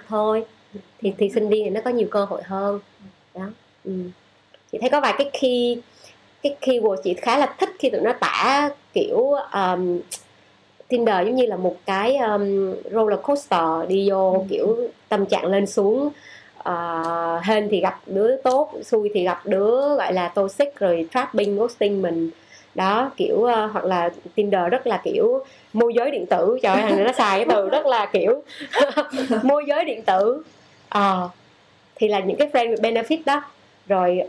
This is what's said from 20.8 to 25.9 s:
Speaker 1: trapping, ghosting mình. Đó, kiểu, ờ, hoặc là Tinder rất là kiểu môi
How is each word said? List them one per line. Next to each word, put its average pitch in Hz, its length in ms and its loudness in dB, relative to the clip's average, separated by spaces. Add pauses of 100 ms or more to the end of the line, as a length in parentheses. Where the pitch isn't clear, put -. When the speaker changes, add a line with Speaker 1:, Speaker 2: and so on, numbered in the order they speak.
Speaker 1:
trapping, 208 440 0
ghosting 208 440 0
mình. 165 280 -2 (460)
Đó, 214 420 0
kiểu, 180 260 0
ờ, 233 220 2
hoặc 208 200 -4
là 175 240 0 (260)
Tinder 202 260 2 (100)
rất 262 160 0
là 202 160 0
kiểu 240 400 0 (300)
môi 233 200 2